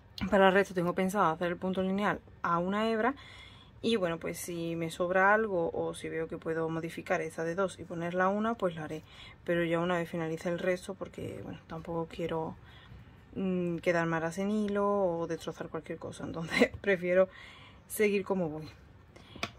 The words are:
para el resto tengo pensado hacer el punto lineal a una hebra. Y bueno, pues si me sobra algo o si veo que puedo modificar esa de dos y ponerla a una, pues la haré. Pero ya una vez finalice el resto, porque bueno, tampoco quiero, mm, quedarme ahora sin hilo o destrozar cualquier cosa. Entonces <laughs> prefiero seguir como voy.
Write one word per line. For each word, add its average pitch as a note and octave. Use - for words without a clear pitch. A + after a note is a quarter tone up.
para G3
el F3+
resto F#3+
tengo F3
pensado F#3
hacer F3
el F3
punto F#3
lineal F#3+
a E3+
una G#3
hebra. A3+
Y A3+
bueno, E3+
pues E3+
si E3+
me E3
sobra F#3+
algo F#3+
o E3
si D#3+
veo D#3+
que E3
puedo D#3+
modificar E3
esa D#3+
de E3
dos F#3+
y E3
ponerla F3
a F#3+
una, G#3+
pues F3+
la D#3+
haré. D3+
Pero E3+
ya E3
una F3+
vez E3
finalice E3
el E3+
resto, F#3
porque -
bueno, -
tampoco E3
quiero, E3
mm, F3+
quedarme E3
ahora E3
sin G3
hilo G3+
o F3+
destrozar E3
cualquier D#3+
cosa. -
Entonces -
<laughs> -
prefiero F#3
seguir G3+
como F#3
voy. D#3